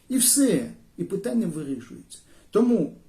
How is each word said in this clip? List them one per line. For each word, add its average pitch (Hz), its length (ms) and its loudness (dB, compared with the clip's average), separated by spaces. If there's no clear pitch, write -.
І 254 80 0
все, 233 540 2
і 175 60 -6
питання 220 440 -4
вирішується. 139 720 -10
Тому, 226 420 2